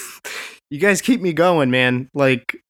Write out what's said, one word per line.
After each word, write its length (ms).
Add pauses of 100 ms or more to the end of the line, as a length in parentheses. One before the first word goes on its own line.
(300)
<laughs> 400
you 80
guys 240
keep 180
me 120
going, 380
man. 440
Like, 540